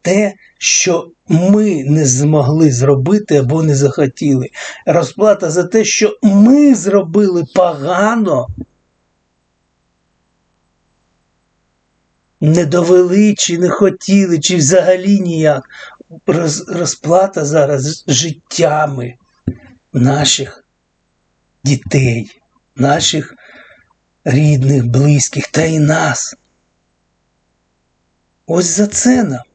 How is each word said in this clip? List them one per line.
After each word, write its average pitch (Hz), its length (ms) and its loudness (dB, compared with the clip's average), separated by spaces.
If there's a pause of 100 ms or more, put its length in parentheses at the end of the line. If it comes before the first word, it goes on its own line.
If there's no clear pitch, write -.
те, 196 320 0 (240)
що - 540 -2 (160)
ми 185 560 2
не 147 220 0
змогли 147 680 2
зробити 143 680 0
або 139 260 0
не 151 120 2
захотіли. 135 720 -2 (380)
Розплата 180 640 0
за 170 140 0
те, 208 220 0
що - 380 -2
ми 240 520 6
зробили 185 680 0 (120)
погано, 180 920 0 (4000)
не 156 240 2
довели, 180 680 2
чи 175 240 -4
не 180 120 0
хотіли, 190 680 0
чи 180 160 -2
взагалі 185 640 2
ніяк. 160 440 -2 (640)
Роз-, 165 500 -4
розплата 175 680 -2
зараз 143 380 0
з 151 240 -8
життями 147 1080 -4 (800)
наших 139 680 -2 (1000)
дітей, 127 640 -2 (480)
наших 143 600 -2 (920)
рідних, 135 600 2
близьких, 135 600 0
та - 140 -4
й 160 180 0
нас. 156 560 -2 (2000)
Ось 175 180 -2
за 202 220 -2
це 247 360 0
нам. 131 180 -6 (140)